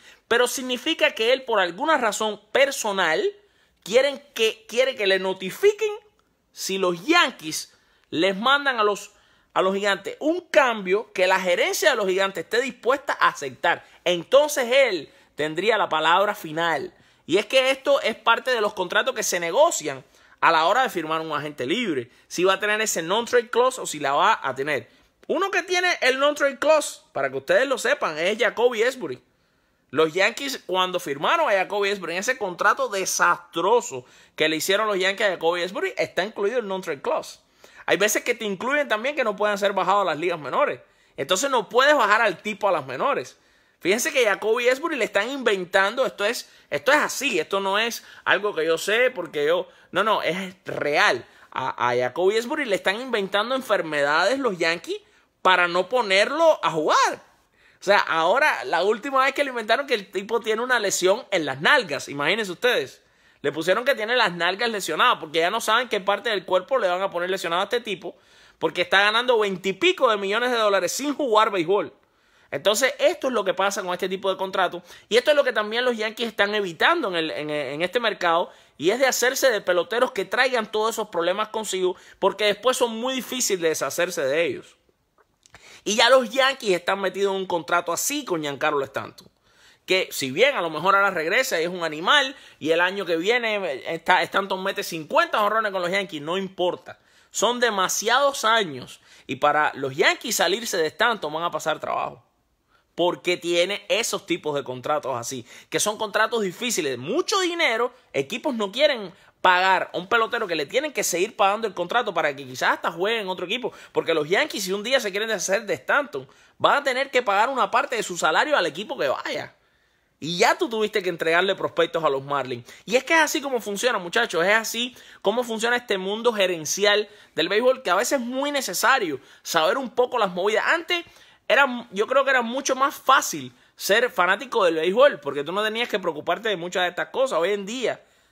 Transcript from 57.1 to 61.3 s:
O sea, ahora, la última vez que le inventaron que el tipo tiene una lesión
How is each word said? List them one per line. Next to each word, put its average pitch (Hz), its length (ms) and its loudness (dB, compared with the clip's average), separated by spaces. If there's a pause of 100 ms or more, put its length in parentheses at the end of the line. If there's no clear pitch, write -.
O - 40 -18
sea, 202 140 4
ahora, 180 640 2
la 165 180 0
última 262 420 0
vez 277 80 2
que 285 120 -2
le 269 60 -2
inventaron 240 360 0
que 269 80 0
el 202 160 -6
tipo 214 300 -4
tiene 220 200 -2
una 247 200 2
lesión 196 500 2